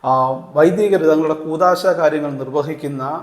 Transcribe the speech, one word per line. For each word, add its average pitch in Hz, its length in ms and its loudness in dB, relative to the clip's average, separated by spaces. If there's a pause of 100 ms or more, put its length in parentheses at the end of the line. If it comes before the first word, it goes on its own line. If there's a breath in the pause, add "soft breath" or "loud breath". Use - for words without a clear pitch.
ആ, 127 40 2 (440)
വൈദികർ 185 540 4
തങ്ങളുടെ 156 360 0
കൂദാശ 175 360 2 (180)
കാര്യങ്ങൾ 151 300 0 (120)
നിർവഹിക്കുന്ന 143 640 -6 (180)